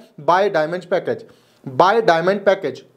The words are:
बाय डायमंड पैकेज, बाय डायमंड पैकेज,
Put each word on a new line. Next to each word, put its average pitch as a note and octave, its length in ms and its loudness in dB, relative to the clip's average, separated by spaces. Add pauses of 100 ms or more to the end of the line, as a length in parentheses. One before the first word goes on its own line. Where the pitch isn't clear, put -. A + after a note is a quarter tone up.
(220)
बाय F3 280 0
डायमंड E3 360 -4
पैकेज, E3 380 -6 (420)
बाय F3 360 4
डायमंड F3+ 420 0
पैकेज, F#3 380 -2 (140)